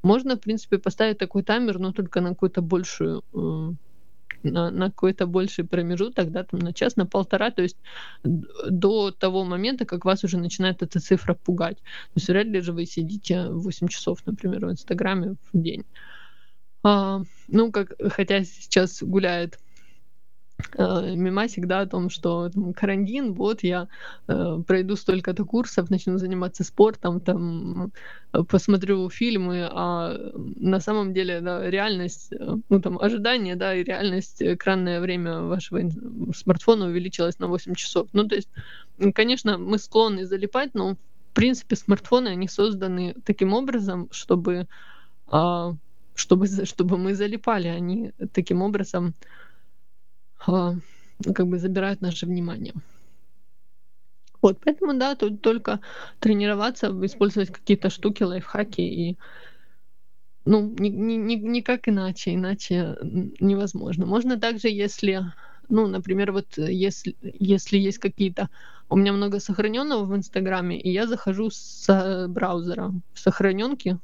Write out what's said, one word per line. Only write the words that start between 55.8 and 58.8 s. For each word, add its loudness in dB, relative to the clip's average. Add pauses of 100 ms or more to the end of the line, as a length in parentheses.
тренироваться, 2 (160)
использовать 2
какие-то 4
штуки, 0
лайфхаки -2